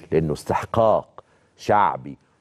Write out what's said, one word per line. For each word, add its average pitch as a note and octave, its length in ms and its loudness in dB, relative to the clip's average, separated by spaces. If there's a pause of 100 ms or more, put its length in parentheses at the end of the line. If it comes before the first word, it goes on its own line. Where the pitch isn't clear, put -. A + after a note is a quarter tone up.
(120)
لأنه D#2+ 200 0
استحقاق - 920 -2 (320)
شعبي C#2+ 600 -2 (220)